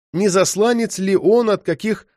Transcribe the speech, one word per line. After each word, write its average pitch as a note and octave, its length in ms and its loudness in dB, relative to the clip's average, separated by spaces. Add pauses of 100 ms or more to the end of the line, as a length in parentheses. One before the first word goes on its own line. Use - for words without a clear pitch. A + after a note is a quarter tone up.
(120)
не F#3+ 160 -2
засланец G#3 720 0
ли F#3+ 160 0
он A3 340 2
от F#3+ 140 -2
каких G3+ 540 -6